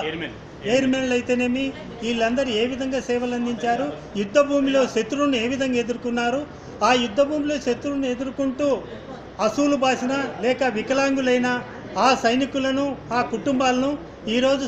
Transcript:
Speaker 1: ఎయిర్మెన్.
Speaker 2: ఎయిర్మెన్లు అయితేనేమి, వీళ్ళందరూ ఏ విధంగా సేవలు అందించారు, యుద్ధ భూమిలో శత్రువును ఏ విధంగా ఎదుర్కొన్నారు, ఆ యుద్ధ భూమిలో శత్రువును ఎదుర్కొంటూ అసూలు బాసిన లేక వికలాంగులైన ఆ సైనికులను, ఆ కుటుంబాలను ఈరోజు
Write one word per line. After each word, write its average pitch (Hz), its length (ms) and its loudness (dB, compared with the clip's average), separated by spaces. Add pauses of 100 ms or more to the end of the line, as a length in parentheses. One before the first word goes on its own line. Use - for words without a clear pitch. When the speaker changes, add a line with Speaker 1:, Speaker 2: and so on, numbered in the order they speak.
Speaker 1:
ఎయిర్మెన్. 160 260 -8 (360)
Speaker 2:
ఎయిర్మెన్లు 262 460 2
అయితేనేమి, 247 480 0 (380)
వీళ్ళందరూ 233 480 0 (100)
ఏ 240 120 2
విధంగా 262 280 -2 (100)
సేవలు 240 280 0
అందించారు, 240 480 -2 (340)
యుద్ధ 214 180 2 (100)
భూమిలో 269 340 4 (120)
శత్రువును 269 480 0
ఏ 233 100 0
విధంగా 254 320 0
ఎదుర్కొన్నారు, 240 560 -2 (480)
ఆ 254 40 6 (120)
యుద్ధ 214 160 0
భూమిలో 294 360 2 (120)
శత్రువును 269 460 -2
ఎదుర్కొంటూ 269 540 0 (760)
అసూలు 285 400 4
బాసిన 254 280 2 (300)
లేక 254 200 2 (120)
వికలాంగులైన 254 720 2 (560)
ఆ 247 40 6 (160)
సైనికులను, 262 640 2 (320)
ఆ - 20 2 (140)
కుటుంబాలను 254 560 2 (460)
ఈరోజు 262 320 2